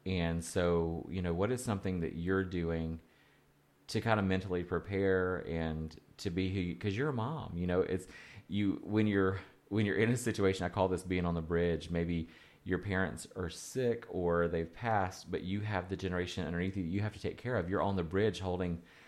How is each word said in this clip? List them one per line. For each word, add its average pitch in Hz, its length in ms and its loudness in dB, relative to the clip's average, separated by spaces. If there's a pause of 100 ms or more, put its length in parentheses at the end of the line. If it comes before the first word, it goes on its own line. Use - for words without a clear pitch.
And 85 380 0
so, 85 640 2
you 92 120 -4
know, 87 120 0
what 101 180 2
is 127 120 -2
something 95 360 -2
that 82 160 -2
you're 95 280 2
doing 82 560 -2 (880)
to 113 140 -2
kind 110 180 2
of 98 60 2
mentally 92 380 2
prepare 92 840 2
and 80 480 -2 (220)
to 95 140 -4
be 92 180 0
who 98 100 -2
you, 87 160 -2
'cause 101 220 -2
you're 147 120 0
a 139 40 -2
mom, 131 420 -4
you 90 120 0
know, 90 140 4
it's, 90 260 0 (400)
you, 101 360 0
when 107 240 4
you're, 98 320 4 (300)
when 107 160 2
you're 101 100 2
in 113 140 4
a 123 80 2
situation, 98 480 2
I 87 40 0
call 95 180 2
this 90 160 0
being 90 220 0
on 85 100 2
the 82 60 0
bridge, 85 500 0
maybe 85 380 0 (340)
your 90 160 0
parents 95 560 -2
are 90 140 -4
sick 120 600 -2
or 85 380 2
they've 82 260 -2
passed, 104 560 -2
but 90 140 -4
you 95 180 -2
have 101 260 -2
the 98 80 -2
generation 90 500 -2
underneath 87 300 -2
you 95 80 -2
that 80 60 -2
you 98 120 0
have 107 120 -2
to - 80 -16
take - 160 -4
care 120 200 -2
of. 87 120 -2
You're 92 120 2
on 98 140 2
the 90 80 0
bridge 92 360 2
holding, 90 420 -2 (260)